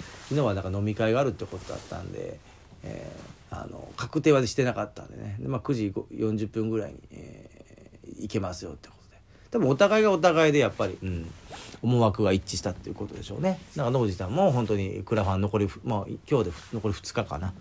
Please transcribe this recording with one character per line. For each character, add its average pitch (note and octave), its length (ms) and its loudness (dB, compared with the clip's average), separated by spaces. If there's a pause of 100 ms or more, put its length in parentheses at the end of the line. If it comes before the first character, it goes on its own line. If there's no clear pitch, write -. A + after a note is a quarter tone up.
(240)
昨 C3+ 100 -4
日 D3 60 4
は A2 140 2
な F#2+ 80 -2
ん - 20 -8
か F#2 120 -4
飲 G2+ 80 0
み G#2+ 120 0
会 A2 160 2
が B2+ 80 4
あ C#3+ 40 2
る C3+ 40 2
っ - 20 2
て G2+ 160 -6
こ F2+ 120 -10
と - 140 -10
だ - 60 -8
っ - 100 -12
た F2 120 -8
ん - 100 -10
で、 - 300 -10 (420)
え - 340 -10
ー、 - 180 -16 (280)
あ - 40 -8
の、 - 300 -14
確 - 240 -2
定 D3+ 120 6
は C3 140 4
し - 80 -6
て C3+ 100 2
な A#2+ 100 0
か G#2+ 100 -4
っ - 80 -10
た - 120 -16
ん - 60 -16
で - 60 -16
ね。 G#2+ 240 -8
で、 C3+ 80 -6
ま C3 100 -4
あ、 - 20 -6
九 C#3 140 -2
時 G#2+ 160 0
ご、 G#2 200 -6
四 A2 260 -2
十 G#2+ 100 -2
分 A2 240 -2
ぐ A2 80 0
ら F#2+ 100 -4
い C#2 40 -12
に、 C#2 60 -18 (120)
え - 800 -20 (160)
ー、 - 160 -12
行 G#2 100 -6
け G#2+ 80 2
ま F2+ 140 -4
す G2 100 -10
よ E2 80 -10
っ - 40 -12
て - 120 -20
こ - 140 -20
と - 80 -20
で。 - 100 -20 (300)
多 A#3+ 80 0
分 D3+ 100 6
お C3+ 80 4
互 G3+ 240 6
い G#3+ 40 6
が G#3 60 6
お F#3 80 4
互 D#3+ 320 6
い - 20 4
で D3 60 6
や A#2 100 6
っ - 60 -2
ぱ G#2+ 120 0
り、 F#2 160 -8
う F#2+ 40 -6
ん、 E2 240 -4 (520)
思 A#2+ 180 4
惑 A2 220 4
が F#2+ 100 4
一 - 220 0
致 - 20 -6
し - 40 -4
た G2 100 -2
っ F2+ 40 -6
て - 140 -12
い - 40 -8
う - 20 -10
こ G#2 120 -6
と - 80 -14
で G#2 80 -10
し - 100 -12
ょ G2+ 40 -8
う - 40 -8
ね。 F#3 180 0 (180)
だ C#3+ 80 -2
か A#2 60 2
ら - 0 -
野 C3 100 4
口 G#2 120 2
さ F#2 140 -6
ん A2 80 -4
も F3+ 180 6
本 A#2+ 140 2
当 G#2 100 2
に F#2+ 280 -2
ク A2+ 100 -2
ラ G#2+ 100 4
フ G2 60 2
ァ F#2+ 60 2
ン F#2+ 40 2
残 G2+ 180 2
り G2+ 80 4
ふ-、 - 180 -8
ま A2 140 0
あ、 G2 60 -4 (240)
今 C3+ 120 4
日 G#2+ 60 2
で F2+ 40 -4
ふ-、 - 240 -12
残 A2 140 -2
り G2 60 0
二 - 200 -10
日 A2 100 0
か D2+ 140 -6
な F#2 100 -4
っ F2+ 120 -4